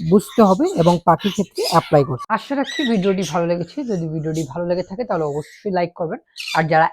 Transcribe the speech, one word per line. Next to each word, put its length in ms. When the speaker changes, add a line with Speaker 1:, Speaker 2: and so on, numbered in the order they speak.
Speaker 1:
বুঝতে 360
হবে 180
এবং 120
পাখির 280
ক্ষেত্রে 260
অ্যাপ্লাই 360
করতে 160
হবে। 140
Speaker 2:
আশা 220
রাখি 220
ভিডিওটি 400
ভালো 200
লেগেছে। 260
যদি 140
ভিডিওটি 260
ভালো 180
লেগে 200
থাকে 200
তাহলে 220
অবশ্যই 460
লাইক 220
করবেন, 200
আর 140
যারা 220